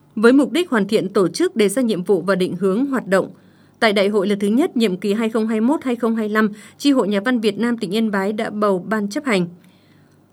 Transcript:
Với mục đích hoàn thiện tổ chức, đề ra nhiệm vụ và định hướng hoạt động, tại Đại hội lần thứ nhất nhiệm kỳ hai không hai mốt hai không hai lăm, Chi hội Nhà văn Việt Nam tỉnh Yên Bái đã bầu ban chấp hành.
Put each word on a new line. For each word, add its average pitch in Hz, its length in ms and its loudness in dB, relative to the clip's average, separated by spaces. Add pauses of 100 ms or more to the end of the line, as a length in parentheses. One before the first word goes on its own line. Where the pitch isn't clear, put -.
(160)
Với 233 180 4
mục 269 180 4
đích 349 180 -2
hoàn 196 180 0
thiện 190 220 0
tổ 196 180 2
chức, 339 280 -2
đề 208 140 2
ra 254 120 -2
nhiệm 208 220 -2
vụ 185 180 2
và 185 140 0
định 180 200 -2
hướng 196 300 0
hoạt 262 220 -4
động, 185 260 0 (460)
tại 220 140 4
Đại 202 140 2
hội 202 200 0
lần 202 120 -2
thứ 202 80 0
nhất 269 300 0
nhiệm 208 200 0
kỳ 196 160 -2
hai 226 160 -2
không 220 180 -2
hai 220 140 0
mốt 294 220 0
hai 240 120 -2
không 226 200 -2
hai 214 140 -4
lăm, 214 200 2 (280)
Chi 285 140 2
hội 247 160 2
Nhà 208 120 0
văn 240 200 0
Việt 208 180 0
Nam 233 200 -2
tỉnh 196 180 -4
Yên 220 160 0
Bái 196 220 -2
đã 214 160 -4
bầu 202 400 0
ban 208 200 -2
chấp 294 160 -6
hành. 190 220 0 (840)